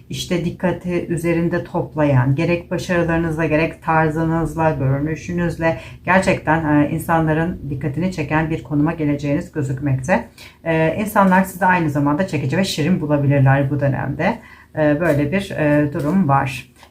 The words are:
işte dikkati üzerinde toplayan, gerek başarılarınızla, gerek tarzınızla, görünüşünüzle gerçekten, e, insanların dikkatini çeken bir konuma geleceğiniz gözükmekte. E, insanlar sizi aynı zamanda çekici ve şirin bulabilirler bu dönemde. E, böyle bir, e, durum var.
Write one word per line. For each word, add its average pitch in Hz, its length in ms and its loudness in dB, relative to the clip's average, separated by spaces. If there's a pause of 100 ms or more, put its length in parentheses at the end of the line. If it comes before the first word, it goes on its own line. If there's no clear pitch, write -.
(100)
işte 160 340 -4
dikkati 175 600 -4
üzerinde 165 580 -2
toplayan, 139 720 0
gerek 170 360 -2
başarılarınızla, 165 760 0
gerek 156 360 0
tarzınızla, 160 880 0
görünüşünüzle 156 1080 -2 (260)
gerçekten, 160 760 2
e, 147 80 0
insanların 165 680 0 (100)
dikkatini 156 420 -4
çeken 156 380 -2
bir 156 120 -4
konuma 151 300 0
geleceğiniz 147 600 -2
gözükmekte. 135 760 -2 (360)
E, 160 360 0
insanlar 190 440 4
sizi - 220 -4
aynı 170 240 2
zamanda 143 360 0
çekici 143 300 -2
ve 190 80 2
şirin 170 360 0
bulabilirler 139 720 2
bu 143 100 -2
dönemde. 156 580 -2 (400)
E, 151 220 2
böyle 147 320 0
bir, 196 180 -2
e, 147 420 2
durum 165 360 2
var. 135 440 0 (180)